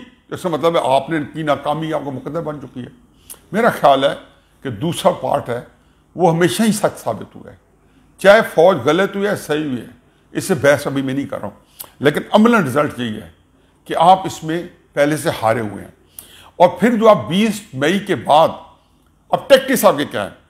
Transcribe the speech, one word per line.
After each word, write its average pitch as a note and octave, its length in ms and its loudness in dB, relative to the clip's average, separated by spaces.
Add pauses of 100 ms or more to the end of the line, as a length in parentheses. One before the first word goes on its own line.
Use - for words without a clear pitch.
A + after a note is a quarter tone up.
(300)
तो D3 60 -8
इसका F#3 140 -4
मतलब D#3+ 260 0
है C3+ 180 0
आपने D#3 260 -2
की D3+ 220 -8
नाकामी D3+ 500 -2
आपको C#3+ 180 -6
मुकद्दर C#3+ 300 -8
बन D3+ 180 -8
चुकी B2+ 220 -16
है। - 120 -14 (600)
मेरा G#3+ 160 2
ख्याल C3+ 340 2
है D3+ 100 0 (480)
कि C#3 80 -8
दूसरा C#3+ 420 -2
पार्ट C3+ 360 -4
है, B2 180 -8 (500)
वो E3+ 140 2
हमेशा F3 340 0
ही G#3+ 80 2
सच E3+ 180 -2
साबित - 460 -10
हुआ - 140 -20
है, - 80 -20 (600)
चाहे G3+ 200 6
फौज F3+ 360 4
गलत D#3+ 400 0
हुई G3+ 100 -2
है, G3+ 100 -2
सही D#3 260 -4
हुई C3+ 140 -6
है, - 140 -12 (440)
इससे E3+ 200 -4
बहस C#3+ 320 2
अभी C#3 160 -4
मैं C3 120 -4
नहीं C#3 120 -6
कर - 100 -10
रहा G#2+ 100 -10
हूँ, F#2+ 100 -14 (460)
लेकिन C#3+ 220 2 (100)
अमलन A3 300 6
रिजल्ट C#3 360 -2
यही A2+ 140 -6
है F2 200 -16 (520)
कि E3 80 -8
आप F#3 320 4
इसमें E3 400 -8
पहले D3 500 -2
से D3 140 -4
हारे A2+ 300 0
हुए G2+ 220 -8
हैं। - 120 -20 (680)
और F3 200 4
फिर A#3+ 140 2
जो A3 120 2
आप G#3 100 8
बीस F#3+ 580 -2
मई D3+ 240 0
के G3 160 -4
बाद, C3+ 480 2 (680)
अब - 160 -4
टैक्टिक्स C4 360 4
आपके D3 200 2
क्या G#2+ 180 -6
हैं, F#2 160 -12 (100)